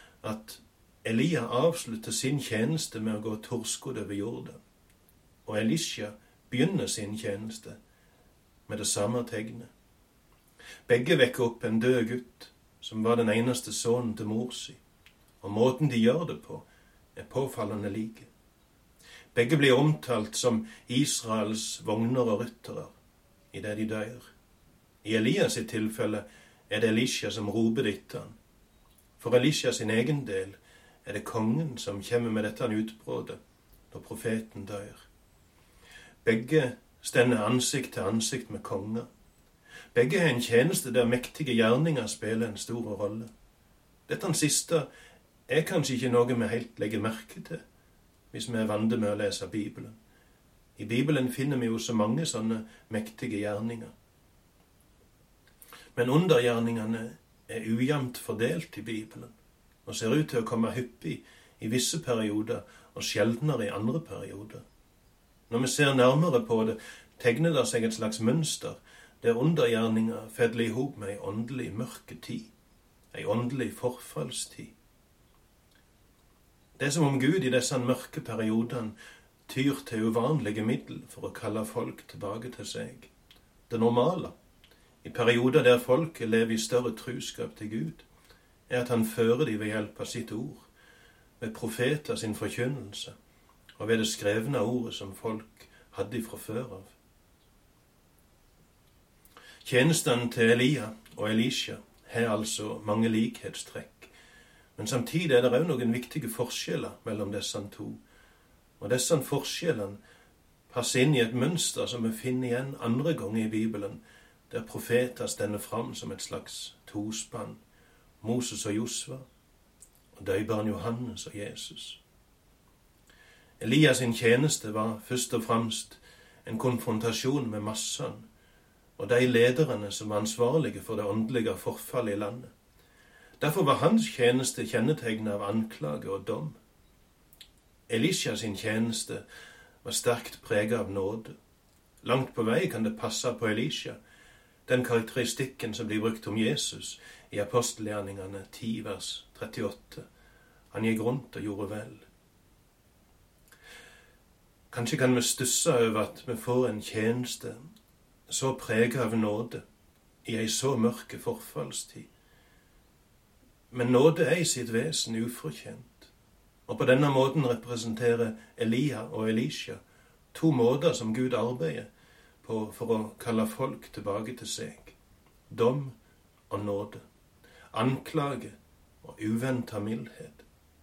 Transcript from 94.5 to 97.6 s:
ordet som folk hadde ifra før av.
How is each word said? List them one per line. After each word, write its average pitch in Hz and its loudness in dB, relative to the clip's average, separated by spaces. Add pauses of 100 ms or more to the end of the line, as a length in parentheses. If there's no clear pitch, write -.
ordet 113 -2
som 98 -10
folk - -8 (320)
hadde 117 -6
ifra - -12
før 110 -8
av. 98 -18 (2750)